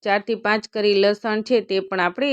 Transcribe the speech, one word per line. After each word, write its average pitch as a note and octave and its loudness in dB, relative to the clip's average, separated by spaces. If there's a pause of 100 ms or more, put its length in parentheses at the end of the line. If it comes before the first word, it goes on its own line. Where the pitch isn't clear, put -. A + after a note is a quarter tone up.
ચાર G#3 2
થી A3+ -4
પાંચ G#3+ 0
કરી G#3 2
લસણ G#3 0
છે B3 2
તે F#3+ -4
પણ F#3+ -2
આપણે B3 -2